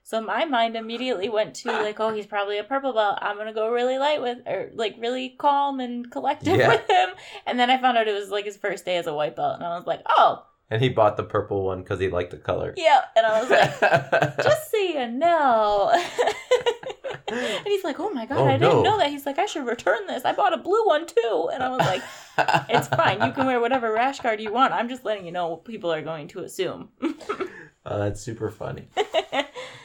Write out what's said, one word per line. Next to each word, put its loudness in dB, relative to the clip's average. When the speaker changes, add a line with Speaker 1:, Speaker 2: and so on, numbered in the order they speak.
Speaker 1:
So -4
my -2
mind 0
immediately -4
went 0
to, -8
like, -2
"Oh, 0
he's -6
probably -2
a -6
purple -2
belt. 2
I'm -4
gonna -8
go -2
really 0
light 0
with, -4
or, -6
like, -4
really -4
calm 2
and -8
collective -2
Speaker 2:
Yeah. 6
Speaker 1:
with 2
him." 4
And -2
then 4
I 6
found 2
out 2
it 0
was, -4
like, -2
his -8
first -4
day 0
as -2
a -4
white -2
belt, -2
and -8
I -4
was -10
like, -4
"Oh." 4
Speaker 2:
And 2
he 4
bought 4
the -2
purple -2
one -4
'cause -4
he 0
liked -2
the -14
color. -2
Speaker 1:
Yeah, 4
and 4
I 2
was -6
like, 4
Speaker 2:
<laughs> 2
Speaker 1:
"Just 2
so 0
you 0
know." 4
<laughs> 4
And -4
he's 0
like, -4
"Oh -4
my -6
God, -4
Speaker 2:
Oh, 4
Speaker 1:
I 4
didn't 2
Speaker 2:
no. 6
Speaker 1:
know 4
that." 2
He's -8
like, -2
"I 2
should -6
return -2
this. -6
I 2
bought 2
a -2
blue 0
one 2
too." 0
And -4
I -2
was -2
like, 2
Speaker 2:
<laughs> 2
Speaker 1:
"It's 2
fine. 2
You 2
can 0
wear 2
whatever 0
rash 0
guard -2
you -6
want. 4
I'm -2
just -10
letting -4
you -10
know -2
what -8
people -4
are -4
going -10
to -12
assume." -6
<laughs> -4
Speaker 2:
Oh, -4
that's -2
super -6
funny. -12
Speaker 1:
<laughs> -4